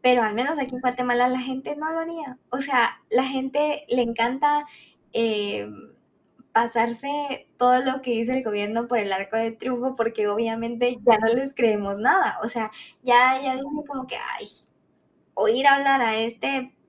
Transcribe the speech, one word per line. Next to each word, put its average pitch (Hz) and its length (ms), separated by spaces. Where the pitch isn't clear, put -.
pero 247 200
al 214 120
menos 269 240
aquí 262 180
en 254 40
Guatemala 247 480
la 254 120
gente 262 360
no 311 160
lo 330 80
haría. 330 380
O 269 80
sea, 269 520
la 262 140
gente 277 640
le 247 140
encanta, 269 640
eh, 208 560
pasarse 240 1040
todo 247 280
lo 262 180
que 254 100
dice 226 240
el 262 60
gobierno 214 460
por 240 100
el 202 140
arco 196 240
de 226 160
triunfo, 254 420
porque 226 340
obviamente 233 800
ya 220 120
no 226 140
les 269 220
creemos 208 440
nada. 254 440
O 220 60
sea, 220 240
ya, 254 380
ya 269 140
dicen 285 320
como 269 220
que, - 80
"Ay, - 300
oír 226 340
hablar 277 340
a 220 140
este 254 580